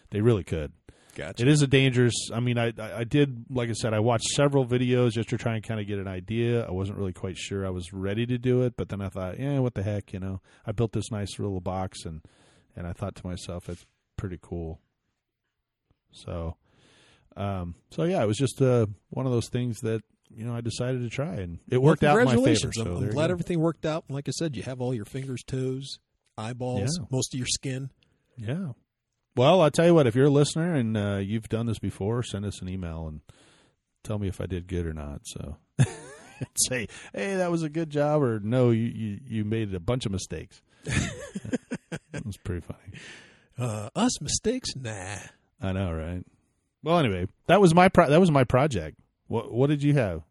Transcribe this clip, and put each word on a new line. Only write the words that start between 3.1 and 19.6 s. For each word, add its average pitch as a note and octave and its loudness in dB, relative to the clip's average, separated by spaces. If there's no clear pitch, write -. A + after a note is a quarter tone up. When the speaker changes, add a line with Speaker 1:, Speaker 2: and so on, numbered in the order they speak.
Speaker 1:
like A#2+ -2
I A2+ -2
said, A2 -2
I G#2+ 2
watched A2+ 2
several C#3+ 2
videos B2 2
just A2 -2
to A#2 -2
try A2+ -2
and G#2+ -6
kinda G#2+ -6
get G2+ -4
an F#2+ -6
idea. A2+ -2
I - -8
wasn't G2 -4
really G2 -2
quite F#2 -8
sure G2 -6
I F#2 -4
was F2+ -6
ready G2 -2
to B2 -2
do B2 2
it, B2 -2
but - -4
then G2+ -6
I F#2+ -4
thought, F#2 -6
"Yeah, C#3 -2
what B2 0
the G2 -4
heck," G#2 -4
you F#2+ -8
know? F#2+ -6
I A2+ -6
built A2 -2
this - -4
nice G2+ -8
little G2+ -4
box, F#2 -6
and, D#2+ -12
and F2 -10
I E2+ -8
thought F#2+ -10
to - -14
myself, F2 -10
"It's F2 -12
pretty F2+ -10
cool." E2 -10
So, E2 -10
um, F#2 -4
so D#3+ -4
yeah, E3+ 2
it G#2 2
was G#2+ 0
just, C#3 0
uh, B2 6
one C3 -4
of B2+ 0
those A#2 0
things B2 -4